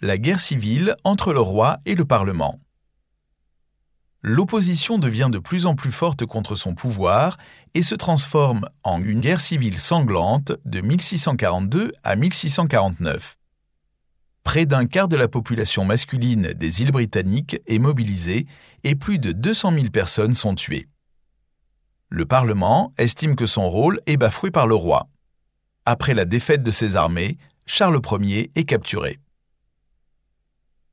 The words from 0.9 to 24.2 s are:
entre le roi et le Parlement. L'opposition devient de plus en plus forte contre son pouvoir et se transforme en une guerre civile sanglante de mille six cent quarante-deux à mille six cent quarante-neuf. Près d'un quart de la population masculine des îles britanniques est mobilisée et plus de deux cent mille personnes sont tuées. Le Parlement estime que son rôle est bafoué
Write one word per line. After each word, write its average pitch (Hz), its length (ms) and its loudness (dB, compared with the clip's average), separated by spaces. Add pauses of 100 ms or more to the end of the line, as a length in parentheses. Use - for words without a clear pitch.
entre 196 320 0
le 131 60 4
roi 110 440 2
et 202 120 -2
le 160 80 2
Parlement. 95 560 0 (1600)
L'opposition 180 760 0
devient 127 320 2
de 101 100 -2
plus 175 260 -2
en 165 80 2
plus 135 180 -2
forte 139 320 -2
contre 104 300 -6
son 92 200 -4
pouvoir 110 600 0 (380)
et 175 80 2
se - 140 -2
transforme 139 720 0 (140)
en 87 180 -2
une 107 180 0
guerre 156 200 0
civile 117 400 -2
sanglante 123 720 0 (120)
de 104 160 -6
mille 143 220 0
six 180 160 -4
cent 139 160 0
quarante-deux 104 580 0 (120)
à 98 100 0
mille 160 180 2
six - 160 -4
cent 160 200 0
quarante-neuf. 90 680 0 (1080)
Près 160 200 2
d'un 131 220 2
quart 190 220 0
de 165 80 0
la 123 100 4
population 110 580 -2
masculine 117 680 0
des 82 280 -4
îles 139 120 2
britanniques 110 760 -2
est 110 140 0
mobilisée 107 640 -2 (380)
et 143 100 0
plus 170 240 -2
de 101 140 -2
deux 139 220 -2
cent 185 180 0
mille 135 180 0
personnes 107 460 0
sont 98 180 -2
tuées. - 340 -8 (1200)
Le 165 160 -4
Parlement 117 720 2
estime 139 380 0
que 120 120 0
son 98 220 0
rôle 127 380 2
est 151 100 2
bafoué 139 360 0